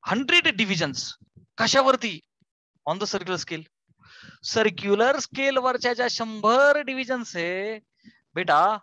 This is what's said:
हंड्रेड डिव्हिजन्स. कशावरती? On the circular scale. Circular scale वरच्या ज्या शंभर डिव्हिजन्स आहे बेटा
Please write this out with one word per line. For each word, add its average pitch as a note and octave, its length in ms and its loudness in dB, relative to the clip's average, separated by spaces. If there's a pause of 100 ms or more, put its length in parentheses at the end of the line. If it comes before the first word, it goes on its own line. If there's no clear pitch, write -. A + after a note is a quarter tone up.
(120)
हंड्रेड D4+ 440 2
डिव्हिजन्स. F3+ 460 -2 (560)
कशावरती? B3 640 2 (680)
On F3 120 -2
the G#3 100 -4
circular F#3 300 -4
scale. D#3+ 220 -10 (800)
Circular G#3+ 760 0
scale C4+ 380 -2
वरच्या B3 360 0
ज्या A#3+ 160 -2
शंभर A#3 760 2
डिव्हिजन्स B3+ 500 -6
आहे F#3+ 420 -4 (580)
बेटा F3 480 4